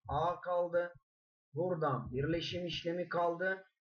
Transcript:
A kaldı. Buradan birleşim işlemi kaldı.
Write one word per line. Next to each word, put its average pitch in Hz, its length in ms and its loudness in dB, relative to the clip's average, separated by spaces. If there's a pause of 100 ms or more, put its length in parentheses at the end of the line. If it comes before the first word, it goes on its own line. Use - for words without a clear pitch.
A 165 320 0
kaldı. 175 540 0 (600)
Buradan 151 580 0
birleşim 165 540 0
işlemi 170 420 -2
kaldı. 175 560 0 (320)